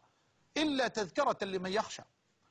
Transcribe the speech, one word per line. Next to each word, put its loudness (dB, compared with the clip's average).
إلا 2
تذكرة 0
لمن -2
يخشى. -2